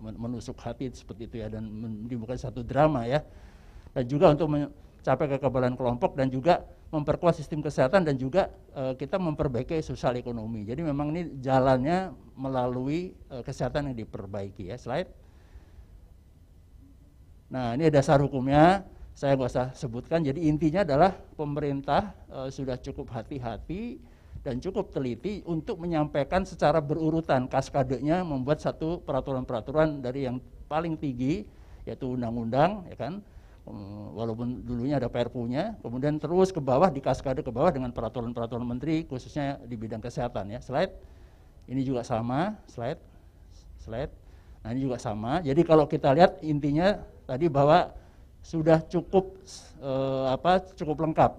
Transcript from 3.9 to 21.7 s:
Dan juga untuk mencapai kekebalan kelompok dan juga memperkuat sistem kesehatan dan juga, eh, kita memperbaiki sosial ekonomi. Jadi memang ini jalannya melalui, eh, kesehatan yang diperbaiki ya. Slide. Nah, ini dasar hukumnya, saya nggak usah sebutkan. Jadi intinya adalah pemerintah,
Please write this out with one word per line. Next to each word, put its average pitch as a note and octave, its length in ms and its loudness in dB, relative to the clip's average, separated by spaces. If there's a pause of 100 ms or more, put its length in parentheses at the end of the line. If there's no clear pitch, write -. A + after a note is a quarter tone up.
Dan B2 160 -2
juga D3 240 8
untuk D3+ 160 0
mencapai C#3+ 880 -2
kekebalan B2+ 400 0
kelompok B2 400 0
dan C3 160 2
juga C3+ 320 2 (240)
memperkuat D3+ 480 2
sistem D3+ 240 -6
kesehatan D3 400 4
dan D3+ 160 2
juga, C3+ 320 2 (240)
eh, C3 240 -4
kita D3 240 -2
memperbaiki D3 640 -2
sosial B2+ 320 -2
ekonomi. A#2 480 -6
Jadi B2 160 -6
memang D3 320 -2
ini E3 240 -6
jalannya C3+ 720 4 (240)
melalui, C3 800 -2 (160)
eh, B2 160 -12
kesehatan C#3+ 480 -4
yang A#2+ 80 -10
diperbaiki G2 720 -10
ya. - 80 -12
Slide. D3 320 -6 (2500)
Nah, B2 240 -2
ini D#3+ 160 4
dasar C#3+ 260 6
hukumnya, C#3+ 640 6 (340)
saya C#3 160 2
nggak C3 160 2
usah B2+ 240 0
sebutkan. B2 480 -2
Jadi D3+ 240 0
intinya D#3 400 4
adalah D#3 260 6 (240)
pemerintah, D3 800 -2 (160)